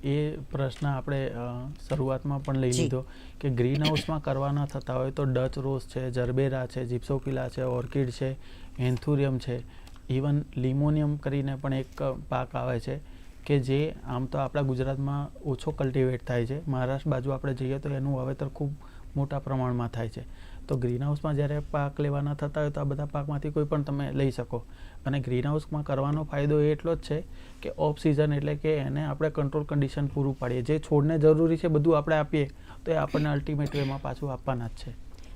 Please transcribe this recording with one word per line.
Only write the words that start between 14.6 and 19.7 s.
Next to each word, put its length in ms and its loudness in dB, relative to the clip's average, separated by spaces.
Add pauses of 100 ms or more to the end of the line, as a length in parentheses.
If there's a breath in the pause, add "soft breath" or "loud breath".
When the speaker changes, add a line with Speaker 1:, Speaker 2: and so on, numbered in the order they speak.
Speaker 1:
ગુજરાતમાં 880 -2
ઓછો 220 -2
કલ્ટિવેટ 540 2
થાય 200 2
છે, 240 -4
મહારાષ્ટ્ર 400 0
બાજુ 220 0
આપણે 220 -2
જઈએ 260 -2
તો 100 -4
એનું 280 0
વાવેતર 300 -4
ખૂબ 240 -4 (440 loud breath)
મોટા 240 0
પ્રમાણમાં 480 0